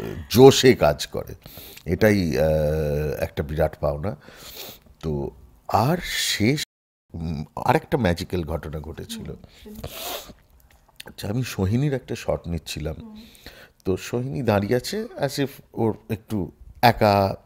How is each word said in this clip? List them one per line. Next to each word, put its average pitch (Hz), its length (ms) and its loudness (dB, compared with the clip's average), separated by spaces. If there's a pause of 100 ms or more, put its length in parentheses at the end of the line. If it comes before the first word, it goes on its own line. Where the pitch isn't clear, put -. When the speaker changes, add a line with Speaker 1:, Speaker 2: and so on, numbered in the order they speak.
(300)
Speaker 1:
জোশে 131 440 10
কাজ 78 340 2
করে, - 260 -8 (520)
এটাই, 92 520 2
আহ, 73 60 4 (760)
একটা - 240 -4
বিরাট 76 360 -2
পাওনা। 73 360 -4 (880)
তো 71 300 -4 (360)
আর 127 360 2
শেষ, - 600 0 (480)
উম, 80 320 -6 (100)
আরেকটা - 420 -2
ম্যাজিক্যাল 90 460 0
ঘটনা 76 360 -8
ঘটেছিল। 80 520 -12
Speaker 2:
হুম। - 420 -20 (1300)
Speaker 1:
আচ্ছা, - 240 -10
আমি 120 140 -2
সোহিনীর 120 500 0
একটা 123 240 -6
শট - 300 -4
নিচ্ছিলাম। 80 540 -6
Speaker 2:
হুম। 214 200 -18 (640)
Speaker 1:
তো 92 120 0
সোহিনী 135 440 -6
দাঁড়িয়ে 107 340 2
আছে 214 320 -4 (120)
as 139 220 -4
if 131 60 0 (260)
ওর 107 240 0 (120)
একটু 104 420 -6 (300)
একা, 101 540 4 (100)